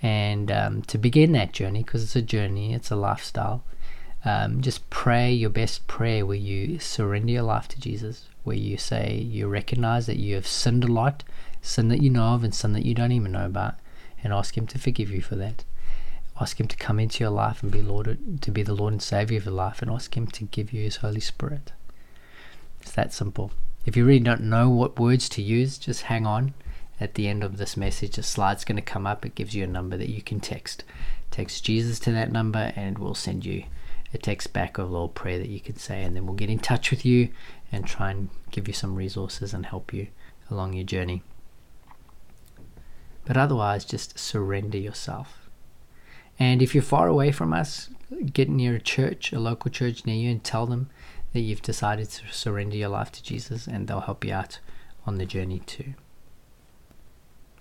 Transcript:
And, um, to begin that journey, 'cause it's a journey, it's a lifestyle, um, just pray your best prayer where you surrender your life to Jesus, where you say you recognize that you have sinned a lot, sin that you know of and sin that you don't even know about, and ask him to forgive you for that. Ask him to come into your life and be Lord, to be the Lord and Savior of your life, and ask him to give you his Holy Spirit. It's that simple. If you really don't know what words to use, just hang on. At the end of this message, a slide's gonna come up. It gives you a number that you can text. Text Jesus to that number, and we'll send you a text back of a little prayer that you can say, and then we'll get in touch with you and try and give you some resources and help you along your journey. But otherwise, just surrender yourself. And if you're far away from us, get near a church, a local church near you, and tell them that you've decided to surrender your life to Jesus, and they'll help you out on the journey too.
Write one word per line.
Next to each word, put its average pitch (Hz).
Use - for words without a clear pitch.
And, 104
um, 104
to -
begin 151
that 107
journey, 101
'cause 113
it's -
a 123
journey, 104
it's -
a 107
lifestyle, 104
um, 107
just -
pray 123
your 113
best -
prayer 113
where 98
you 98
surrender 104
your 120
life 110
to -
Jesus, 110
where 110
you 101
say 110
you 107
recognize 113
that 104
you 101
have 98
sinned 120
a 123
lot, 120
sin -
that 120
you 143
know 117
of 120
and 110
sin 107
that -
you 120
don't 120
even 107
know 92
about, 95
and 104
ask 101
him 113
to -
forgive 113
you 95
for -
that. 95
Ask -
him 113
to -
come 104
into 110
your 110
life 107
and 98
be 101
Lord, 110
to -
be 104
the 104
Lord 104
and 98
Savior 107
of 98
your 95
life, 95
and -
ask -
him 117
to -
give 107
you 107
his 107
Holy 107
Spirit. -
It's -
that -
simple. 101
If 113
you 120
really 135
don't 117
know 117
what 123
words 123
to -
use, 120
just -
hang 113
on. 120
At 107
the 104
end 101
of 98
this -
message, 98
a 107
slide's 101
gonna 104
come 98
up. 104
It -
gives 104
you 98
a -
number 92
that -
you 110
can 101
text. -
Text -
Jesus 113
to 120
that 113
number, 110
and 98
we'll 101
send 95
you 95
a -
text -
back 92
of 92
a 90
little 85
prayer 90
that 104
you 101
can -
say, 95
and 90
then 101
we'll 98
get 104
in 110
touch -
with -
you 123
and 101
try 98
and 101
give 101
you 101
some 98
resources 95
and 92
help -
you 98
along 95
your 92
journey. 92
But 127
otherwise, 110
just -
surrender 101
yourself. 101
And 127
if 131
you're 131
far 165
away 147
from 160
us, -
get 135
near 123
a 113
church, -
a 113
local 117
church 123
near 110
you, 117
and 113
tell 113
them 123
that 120
you've 110
decided 107
to -
surrender 101
your 104
life 104
to -
Jesus, -
and 104
they'll 98
help 98
you 101
out -
on 101
the 92
journey 95
too. -